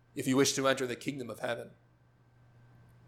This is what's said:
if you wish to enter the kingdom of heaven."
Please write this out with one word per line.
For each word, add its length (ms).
if 120
you 100
wish 180
to 140
enter 180
the 100
kingdom 340
of 80
heaven." 320